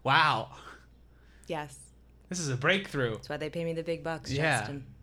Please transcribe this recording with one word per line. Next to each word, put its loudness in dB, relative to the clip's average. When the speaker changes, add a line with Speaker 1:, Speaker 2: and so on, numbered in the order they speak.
Speaker 1:
Wow. 6
Speaker 2:
Yes. -6
Speaker 1:
This -6
is -2
a 0
breakthrough. 0
Speaker 2:
That's -10
why -4
they -6
pay -4
me -2
the -4
big -4
bucks, -6
Speaker 1:
Yeah. 2
Speaker 2:
Justin. -6